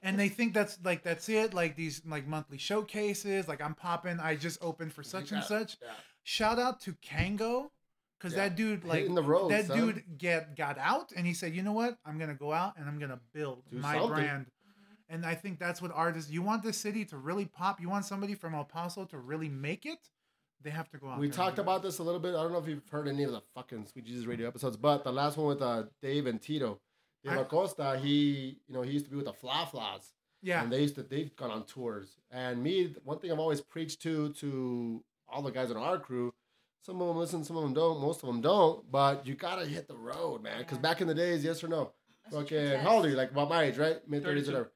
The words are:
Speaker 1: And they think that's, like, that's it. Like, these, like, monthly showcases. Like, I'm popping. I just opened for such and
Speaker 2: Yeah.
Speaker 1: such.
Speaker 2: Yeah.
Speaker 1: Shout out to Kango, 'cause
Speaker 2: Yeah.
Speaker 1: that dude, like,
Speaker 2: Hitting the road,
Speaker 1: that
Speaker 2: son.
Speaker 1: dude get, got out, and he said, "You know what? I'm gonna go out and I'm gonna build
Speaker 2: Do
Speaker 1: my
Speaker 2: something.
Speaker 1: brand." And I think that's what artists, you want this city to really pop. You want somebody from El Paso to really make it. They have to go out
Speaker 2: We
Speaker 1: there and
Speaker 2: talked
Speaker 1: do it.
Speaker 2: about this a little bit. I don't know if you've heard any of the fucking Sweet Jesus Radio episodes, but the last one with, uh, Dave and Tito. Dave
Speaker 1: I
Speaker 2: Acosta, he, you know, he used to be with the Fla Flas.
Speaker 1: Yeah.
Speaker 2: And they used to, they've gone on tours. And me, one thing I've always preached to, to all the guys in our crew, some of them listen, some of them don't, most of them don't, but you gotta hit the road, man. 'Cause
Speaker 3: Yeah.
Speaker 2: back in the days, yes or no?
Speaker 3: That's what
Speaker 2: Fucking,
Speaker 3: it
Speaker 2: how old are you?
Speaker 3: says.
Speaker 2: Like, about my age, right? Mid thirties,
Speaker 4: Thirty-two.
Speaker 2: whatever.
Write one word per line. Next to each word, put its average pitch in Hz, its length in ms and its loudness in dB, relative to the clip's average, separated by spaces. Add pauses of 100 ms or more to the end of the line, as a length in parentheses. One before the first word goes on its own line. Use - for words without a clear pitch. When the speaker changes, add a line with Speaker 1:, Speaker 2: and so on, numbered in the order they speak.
Speaker 1:
And 196 140 2
they 202 80 6
think 214 260 2
that's, 208 300 2
like, 175 200 0
that's 170 260 -2
it. 220 240 4
Like, 170 240 0
these, 156 280 -4
like, 151 220 -6
monthly 151 300 -6
showcases. 202 880 -2
Like, 147 140 -4
I'm 151 120 -4
popping. 175 460 -2
I 156 160 0
just 165 260 -4
opened 165 300 -6
for 151 100 -16
such 185 300 -8
and 208 100 0
Speaker 2:
Yeah. - 60 -6
Speaker 1:
such. 214 340 -2
Speaker 2:
Yeah. 117 100 -14 (320)
Speaker 1:
Shout 220 360 2
out 247 220 0
to 185 140 -8
Kango, 214 720 0 (500)
'cause 175 140 -4
Speaker 2:
Yeah. 196 160 2
Speaker 1:
that 170 80 -2
dude, 208 260 2
like, 165 160 2
Speaker 2:
Hitting 175 160 2
the 165 80 6
road, 165 280 6
Speaker 1:
that 208 160 4
Speaker 2:
son. 170 100 2
Speaker 1:
dude 208 400 2
get, 160 400 0
got 143 200 -2
out, 170 380 0
and 175 100 0
he 175 80 2
said, 165 220 -4
"You 185 80 -2
know 208 80 0
what? 240 340 0
I'm 151 140 -6
gonna 156 160 -4
go 147 160 -4
out 180 260 0
and 147 120 -8
I'm 147 100 -6
gonna 131 220 -8 (120)
build 135 380 -6
Speaker 2:
Do 120 60 -8
Speaker 1:
my 143 160 0
Speaker 2:
something. 208 160 2
Speaker 1:
brand." 147 420 0 (560)
And 165 180 -6
I 165 100 0
think 180 240 -8
that's 175 220 -4
what 175 120 -6
artists, 160 360 0
you 160 120 -2
want 208 220 0
this 220 140 -2
city 208 280 -2
to 151 120 -14
really 170 280 -2
pop. 185 340 -2
You 170 80 -6
want 196 160 0
somebody 202 320 -4
from 165 200 -8
El 143 100 -4
Paso 175 400 -8
to 165 120 -14
really 147 320 -6
make 143 360 -6
it. 320 240 -10 (520)
They 147 100 -10
have 156 200 -6
to 151 60 -18
go 135 120 -12
out 131 100 -6
Speaker 2:
We 143 80 2
Speaker 1:
there 143 40 0
and - 20 -6
Speaker 2:
talked 180 240 0
Speaker 1:
do 202 40 0
it. - 40 0
Speaker 2:
about 185 180 2
this 190 160 -4
a 175 40 -4
little 175 180 0
bit. 180 140 0
I 160 80 2
don't 165 80 0
know 175 80 0
if 151 80 -6
you've 147 220 -6
heard 147 180 -2
any 139 160 0
of 131 80 0
the 110 100 -6 (120)
fucking 120 320 -10
Sweet 117 200 -16
Jesus 120 200 -6
Radio 117 240 -4
episodes, 123 260 -4
but 143 300 4
the - 80 -2
last 147 240 0
one 151 100 2
with, 143 140 2
uh, 120 220 0 (180)
Dave 143 240 0
and 113 160 -2
Tito. 135 380 -2 (420)
Dave 139 160 -2
Speaker 1:
I 135 40 2
Speaker 2:
Acosta, 151 580 0
he, 143 680 2
you 127 60 -14
know, 127 80 -2
he 127 100 -2
used 143 140 0
to 127 60 -14
be 139 60 -8
with 139 100 -4
the 107 60 -8
Fla 143 360 -2
Flas. 104 440 -8 (280)
Speaker 1:
Yeah. 175 220 2
Speaker 2:
And 117 80 0
they 131 100 4
used 143 140 2
to, 139 80 -8
they've 143 340 -6
gone 120 140 -6
on 107 140 -6
tours. 107 520 -8 (140)
And 123 300 -4
me, 175 420 2
one 151 160 -6
thing 175 120 -4
I've 156 80 0
always 156 220 0
preached 156 400 -8
to, 151 320 0
to 123 720 -2 (260)
all 127 120 -4
the 139 100 -2
guys 123 200 0
in 110 60 -2
our 160 220 0
crew, 123 340 -2 (480)
some 185 200 -6
of 175 60 0
them 170 100 0
listen, 165 280 -2
some 165 100 -6
of 160 80 0
them 135 100 0
don't, 156 280 4
most 151 220 0
of 135 40 -6
them 120 140 0
don't, 170 500 6
but 139 340 6
you 135 100 -4
gotta 180 300 -4
hit 151 220 -6
the 156 80 -14
road, 123 480 -4
man. 107 220 -6
'Cause - 140 -6
Speaker 3:
Yeah. - 20 -4
Speaker 2:
back 165 180 4
in 185 80 2
the 160 80 2
days, 165 300 2
yes 165 180 -2
or 165 60 -6
no? 156 240 0 (300)
Speaker 3:
That's 131 120 -8
what 147 80 0
Speaker 2:
Fucking, 156 140 0
Speaker 3:
it 143 240 4
Speaker 2:
how 202 140 8
old 190 100 8
are - 20 6
you? 143 60 4
Speaker 3:
says. 131 60 2
Speaker 2:
Like, 131 120 2
about 143 180 2
my 165 140 6
age, 127 140 2
right? 160 320 2
Mid 147 140 0
thirties, 143 240 2
Speaker 4:
Thirty-two. - 40 -2
Speaker 2:
whatever. 123 240 -2